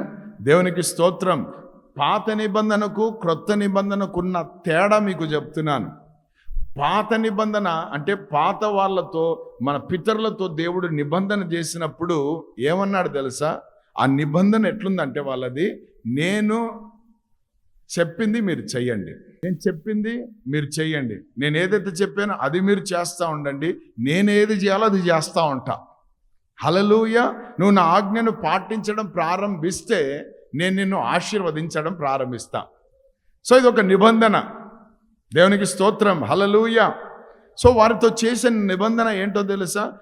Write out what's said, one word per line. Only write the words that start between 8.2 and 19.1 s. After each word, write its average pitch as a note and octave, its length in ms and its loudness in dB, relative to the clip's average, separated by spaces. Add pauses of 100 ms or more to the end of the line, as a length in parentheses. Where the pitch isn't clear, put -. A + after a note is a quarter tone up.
వాళ్ళతో, F3 880 0 (100)
మన C#3+ 140 0
పితరులతో F#3+ 720 -2
దేవుడు F3 400 -4
నిబంధన F3 560 -2
చేసినప్పుడు E3 1040 -4 (120)
ఏమన్నాడు F#3 480 0
తెలుసా? C#3+ 540 -4 (380)
ఆ A#2 60 4
నిబంధన E3 600 2
ఎట్లుందంటే E3 540 -2
వాళ్ళది, C3+ 680 -6 (200)
"నేను G#3 840 -2 (1080)
చెప్పింది G#3+ 420 -2
మీరు E3+ 180 -2
చెయ్యండి, A2+ 520 -4 (320)